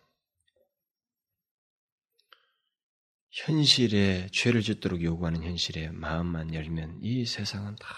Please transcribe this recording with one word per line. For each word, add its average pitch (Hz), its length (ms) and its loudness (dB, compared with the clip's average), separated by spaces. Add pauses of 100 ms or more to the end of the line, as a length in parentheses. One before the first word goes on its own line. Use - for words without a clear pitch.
(3250)
현실에 104 1000 4
죄를 117 300 4
짓도록 98 400 -2
요구하는 82 400 0
현실에 82 480 -4
마음만 80 640 -4
열면 80 480 -6
이 120 220 -2
세상은 104 520 -6
다 - 220 -14